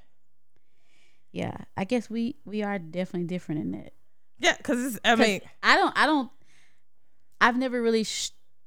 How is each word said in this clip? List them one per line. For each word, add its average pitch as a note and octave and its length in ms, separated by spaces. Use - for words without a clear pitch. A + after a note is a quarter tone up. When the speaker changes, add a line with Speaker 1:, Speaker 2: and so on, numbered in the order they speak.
Speaker 1:
Yeah, - 240
I G3 80
guess A#3 240
we, A#3 280
we G#3 160
are G3+ 160
definitely F3 480
different D#3+ 340
in - 120
that. - 200
Speaker 2:
Yeah, - 240
'cause B3 200
it's, B3 220
I G#3+ 60
Speaker 1:
'Cause A3+ 80
Speaker 2:
mean G#3+ 220
Speaker 1:
I A3+ 140
don't, F4+ 200
I A#3 100
don't, C#4+ 240
I've A#3+ 160
never B3 240
really, A3+ 220
sh-, - 260